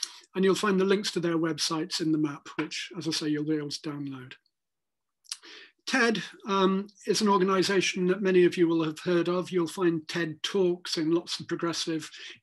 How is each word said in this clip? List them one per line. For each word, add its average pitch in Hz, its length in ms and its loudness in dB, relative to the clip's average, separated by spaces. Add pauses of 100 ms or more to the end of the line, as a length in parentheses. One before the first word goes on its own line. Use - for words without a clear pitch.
(360)
And 190 80 2
you'll 190 120 6
find 196 240 2
the 190 60 4
links 196 260 2
to 180 100 -2
their 165 160 0
websites 160 640 -2
in 160 100 2
the 156 60 2
map, 151 400 -2
which, - 400 -8
as 151 100 -6
I 160 40 -2
say, 156 180 -4
you'll 151 160 -2
be 156 100 0
able 147 140 -4
to - 100 -10
download. 139 540 -10 (1500)
ted, 233 360 2 (260)
um, 196 400 2 (200)
is 196 140 2
an 214 60 4
organization 190 800 2
that 196 140 0
many 185 240 6
of 175 120 2
you 170 100 4
will 165 160 2
have 156 160 -4
heard 170 300 0
of. 180 220 -2
You'll 175 160 0
find 170 400 0
ted 160 360 -6
Talks 180 540 0
in 160 140 0
lots 170 280 -2
of 165 80 -10
progressive 160 600 -4 (340)